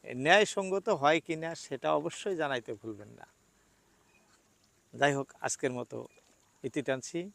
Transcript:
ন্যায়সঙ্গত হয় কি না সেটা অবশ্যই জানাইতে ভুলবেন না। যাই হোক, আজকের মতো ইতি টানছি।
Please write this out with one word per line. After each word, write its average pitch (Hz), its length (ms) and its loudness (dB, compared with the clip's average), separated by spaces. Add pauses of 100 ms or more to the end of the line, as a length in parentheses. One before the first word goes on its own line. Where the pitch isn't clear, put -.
(160)
ন্যায়সঙ্গত 190 720 4
হয় 156 300 4
কি 160 160 -4
না 160 200 -6
সেটা 151 380 -2
অবশ্যই 165 420 -2
জানাইতে 135 380 -4
ভুলবেন 104 340 -12
না। - 200 -20 (1700)
যাই 139 180 4
হোক, 135 280 -2
আজকের - 300 -2
মতো 120 360 -8 (560)
ইতি 143 180 -4
টানছি। 170 540 -4